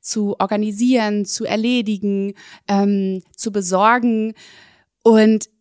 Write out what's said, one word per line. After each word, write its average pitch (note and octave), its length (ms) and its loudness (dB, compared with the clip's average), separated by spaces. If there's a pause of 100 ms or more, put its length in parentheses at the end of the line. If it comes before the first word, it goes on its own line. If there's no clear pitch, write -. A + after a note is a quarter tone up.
zu G3+ 380 -4
organisieren, G#3+ 840 0
zu - 200 -6
erledigen, G3+ 880 -2 (320)
ähm, G3 560 0 (120)
zu - 160 -4
besorgen A3 840 0 (680)
und A3 460 4 (120)